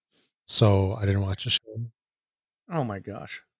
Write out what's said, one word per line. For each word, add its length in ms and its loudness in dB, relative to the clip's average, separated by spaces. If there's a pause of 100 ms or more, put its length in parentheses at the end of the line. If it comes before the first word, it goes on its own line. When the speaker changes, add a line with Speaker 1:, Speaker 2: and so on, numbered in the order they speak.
(460)
Speaker 1:
so 480 4
I 120 -4
didn't 160 2
watch 220 -4
the 60 -4
show. 100 0 (1120)
Speaker 2:
Oh 120 -2
my 160 -6
gosh. 420 -14 (180)